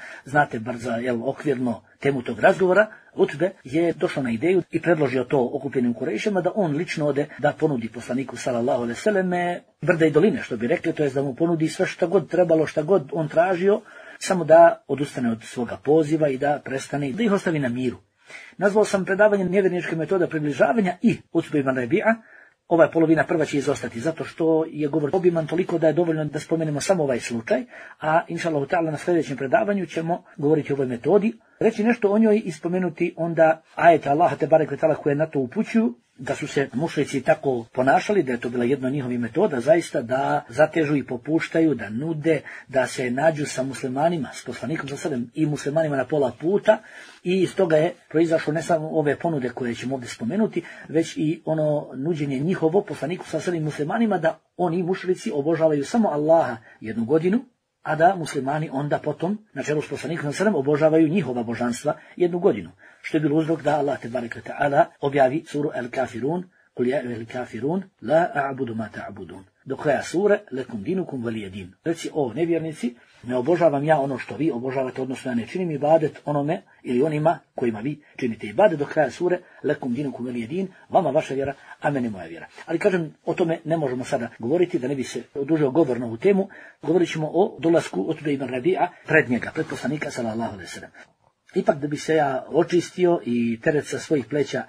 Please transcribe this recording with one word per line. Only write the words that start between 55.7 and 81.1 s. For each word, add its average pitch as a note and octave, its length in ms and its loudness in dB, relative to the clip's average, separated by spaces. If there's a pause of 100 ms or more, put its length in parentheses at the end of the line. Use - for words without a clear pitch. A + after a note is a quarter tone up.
samo A3 240 2
Allaha D3 480 4 (240)
jednu A2 240 -4
godinu, E3+ 400 2 (380)
a D#3 120 -2
da F3 200 6
muslimani D3+ 560 -4
onda D3 280 -2
potom, E3+ 540 -4
na C3+ 100 -8
čelu D3 180 -2
s - 80 -12
poslanikom D3 420 -6
sa C3+ 60 -8
selem, G3 180 2
obožavaju D3+ 520 4
njihova C3 360 0
božanstva A#2+ 500 -4 (220)
jednu F3 240 0
godinu. A2+ 320 0 (300)
Što - 160 -4
je D3+ 40 2
bilo D3 140 2
uzrok D#3+ 260 0
da D3 160 0
Allah C#3 240 -2
te A#2+ 80 -10
barek A#2+ 260 -6
ve A#2 60 -14
ta'ala C#3+ 440 0 (160)
objavi C#3 460 2
suru D3 280 -4
El B2 140 -8
Kafirun, B2+ 540 -4 (300)
„Kul B2 140 -2
ja C3+ 120 0
el A#2+ 260 -8
kafirun, B2 580 -6 (180)
la D#3 320 2
a'budu C3+ 420 -4
ma A2 200 -6
ta'budun.” F#2+ 480 -14 (220)
Do C3+ 120 -8
kraja - 260 0
sure, G3+ 360 0 (120)
„Lekum A#2+ 320 -8
dinukum D3 400 -4
valiya A2 260 -6
din.” F#2+ 240 -14 (100)
Reci, D#3+ 300 -4
„O C3 200 -2
nevjernici, D#3+ 600 -2 (280)
ne B2 120 -6
obožavam C#3+ 480 4
ja D#3 160 4
ono C#3 180 -2
što - 180 -10
vi D3 160 0
obožavate, C3 500 -4
odnosno C3 300 -6
ja A#2+ 40 -4
ne A2 120 -2
činim F3+ 240 -4
ibadet D3 540 2
onome D3 360 -2 (220)
ili B2 180 0
onima D#3 380 2 (160)
kojima A2+ 240 -2
vi C3+ 220 -6 (140)
činite A2+ 320 -4
ibadet”, D#3 320 2
do C#3+ 60 -2
kraja C#3 260 0
sure, F3 280 -2 (240)
„Lekum C#3 300 -2
dinukum B2 320 -6
valiya A#2+ 220 -6
din”, F3+ 200 -4 (220)
„Vama D#3+ 200 2
vaša C#3+ 240 -2